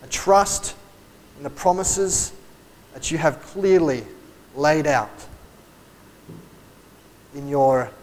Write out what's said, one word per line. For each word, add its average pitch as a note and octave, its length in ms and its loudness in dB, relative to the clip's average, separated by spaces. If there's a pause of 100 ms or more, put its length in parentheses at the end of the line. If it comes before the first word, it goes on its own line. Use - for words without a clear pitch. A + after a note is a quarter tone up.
A - 60 -20
trust - 640 2 (640)
in C#3+ 40 -16
the C#3 80 -8
promises F#3+ 800 0 (600)
that - 180 -10
you D#3+ 80 -2
have D3+ 240 0
clearly E3+ 640 0 (500)
laid D3+ 320 2
out B2 240 0 (2250)
in C#3+ 140 -12
your C3+ 420 2 (120)